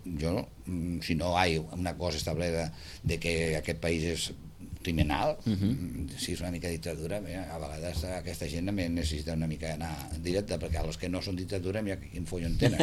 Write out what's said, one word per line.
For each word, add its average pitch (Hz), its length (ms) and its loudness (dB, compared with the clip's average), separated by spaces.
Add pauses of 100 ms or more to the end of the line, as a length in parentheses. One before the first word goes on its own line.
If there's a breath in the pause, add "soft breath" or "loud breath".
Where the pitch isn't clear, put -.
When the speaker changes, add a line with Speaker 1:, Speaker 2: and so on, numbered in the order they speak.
(200)
Speaker 1:
jo, 85 280 0 (180)
mm, 87 360 -2
si 87 120 0
no 85 200 2 (120)
hi 82 120 4
ha 78 40 0 (160)
una 90 180 0
cosa 78 220 0
establerta 82 540 0 (320 loud breath)
de 82 160 2
que 82 360 2
aquest 78 240 -2
país 82 240 2
és 82 280 0 (500)
criminal, 80 540 4 (100)
Speaker 2:
Mhm. 98 220 4
Speaker 1:
mm, 107 500 -2
si - 140 -4
és 82 80 -2
una 87 120 -2
mica 85 180 -2
dictadura, 82 500 -2
mira, 85 340 -6
a 82 60 -6
vegades 78 460 -4
aquesta 87 420 -4
gent 82 180 -2
també 95 220 0
necessita 78 460 0
una 80 120 2
mica 80 280 -2
anar 76 420 -4
en 80 80 -4
directe, 90 340 2
perquè 80 200 0
a 78 80 2
los 78 120 -2
que 90 120 -2
no 90 120 0
són 95 140 -2
dictadura, 95 460 -2
mira 95 180 -2
quin 80 260 -6
follon 82 320 2
tenen, - 240 6